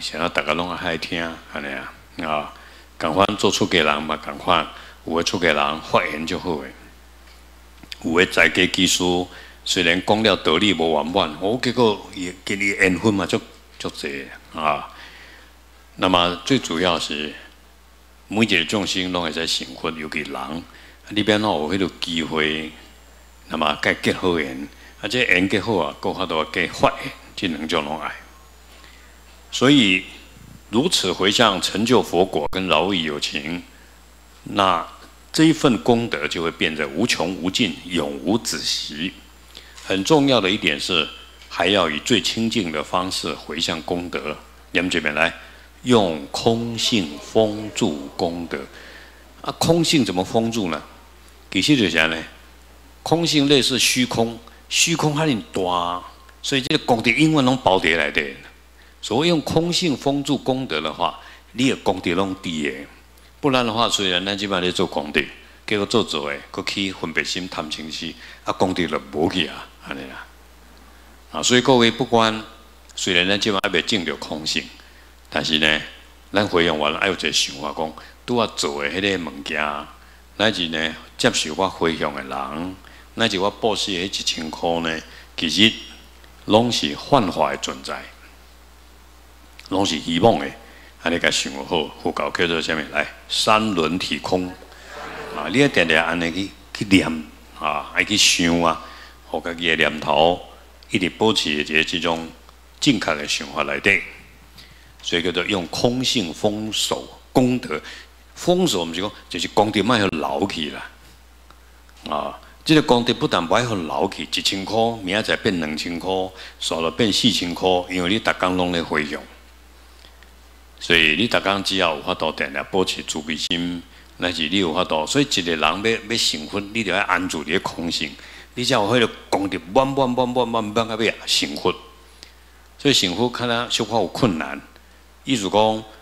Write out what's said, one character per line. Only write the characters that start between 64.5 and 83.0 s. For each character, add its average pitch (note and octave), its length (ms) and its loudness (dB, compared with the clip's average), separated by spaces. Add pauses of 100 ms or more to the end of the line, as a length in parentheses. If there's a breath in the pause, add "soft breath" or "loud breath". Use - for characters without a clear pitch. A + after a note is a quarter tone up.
咧 F2+ 100 2
做 F2 160 0
功 D2 240 -6
德， D2+ 100 2 (460 loud breath)
结 G#2+ 100 0
果 G2+ 80 0
做 A2 160 2
做 D2 280 -4
诶， C#2+ 100 -8 (100)
搁 - 140 -8
起 G2 300 -4
分 F2 180 -8
别 D#2 100 -2
心、 F2+ 280 -6
贪 D#2+ 200 -8
嗔 D2+ 220 -10
痴， D#2+ 240 -10 (300 loud breath)
啊， G#2 80 -4
功 F#2 200 0
德 F2 140 0
就 D2+ 120 -2 (120)
无 D2+ 180 0
去 E2+ 180 0
啊， - 200 -12 (180)
安 C#2 100 -10
尼 C#2 140 -12
啊。 - 160 -16 (1080 loud breath)
啊， D#2 100 -4
所 B2 140 6
以 B2 40 6
各 B2+ 140 6
位 A#2 160 6
不 B2 140 -2
管， A2 360 2 (540)
虽 - 180 -2
然 F2 140 4
咱 G2+ 100 2
即 G#2+ 140 0
摆 G2 100 2
还 G2+ 120 2
未 E2 80 4
证 F#2 240 -2
着 D2 100 -4
空 D#2 320 -8
性， - 160 -2 (640 loud breath)
但 D2+ 140 -2
是 D#2+ 160 2
呢， D#2 220 4 (500)
咱 G2+ 160 2
回 F2 180 4
向 D#2 140 0
完 D2+ 140 0
了， F2 80 -4
还 G2 60 2
有 F#2+ 60 0
一 - 40 -2
个 D#2 160 -2
想 - 240 0
法 C#2+ 200 -8
讲， D#2 160 -4 (320 loud breath)
拄 B2 140 0
仔 G#2+ 160 0
做 C#2+ 260 -2
诶 C#2+ 80 -2
迄 F#2+ 280 0
个 E2 120 -6
物 C#2+ 140 -14
件， D2+ 420 -4 (520 loud breath)
乃 G#2+ 120 4
至 F2+ 200 -2
呢 D#2+ 260 -2 (220)
接 B2 160 4
受 D#2 240 -2
我 F#2+ 100 2
回 E2 300 -2
向 D2 180 -4
诶 C2+ 80 -8
人， C#2 520 -8 (400 loud breath)